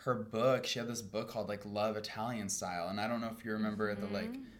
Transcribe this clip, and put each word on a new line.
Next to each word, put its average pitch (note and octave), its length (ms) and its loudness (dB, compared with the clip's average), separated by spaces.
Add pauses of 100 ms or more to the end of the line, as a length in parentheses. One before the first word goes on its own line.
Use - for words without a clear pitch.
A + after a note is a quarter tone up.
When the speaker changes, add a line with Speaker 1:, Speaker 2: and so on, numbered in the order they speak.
Speaker 1:
her B2+ 100 4
book, A#2 520 4
she - 120 0
had A#2 100 -2
this A2+ 140 -4
book G#2 260 -2
called, G#2 200 -2
like, G#2 160 -2
Love G#2 320 2
Italian A2 520 -2
Style, F2 400 -2
and G2+ 120 -2
I A2 80 2
don't A#2 120 0
know A2+ 160 -2
if - 80 -14
you A2 80 0
remember G#2+ 420 2
the, G2+ 140 -2
like, F#3+ 240 0
Speaker 2:
Mm-hmm. C4+ 100 -8 (180)